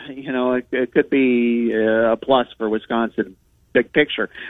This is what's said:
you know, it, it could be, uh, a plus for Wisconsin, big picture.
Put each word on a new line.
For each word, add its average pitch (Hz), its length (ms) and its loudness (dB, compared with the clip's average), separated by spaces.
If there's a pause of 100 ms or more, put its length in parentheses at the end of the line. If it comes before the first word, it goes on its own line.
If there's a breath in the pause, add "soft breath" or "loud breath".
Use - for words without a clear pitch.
you 135 220 -12
know, 127 220 0
it, 123 180 -4
it 131 220 -2
could 147 160 2
be, 120 640 2
uh, 110 400 2
a 113 40 0
plus 131 300 0 (100)
for 110 120 -4
Wisconsin, 110 680 -4 (340)
big - 220 0
picture. 143 360 0 (200 loud breath)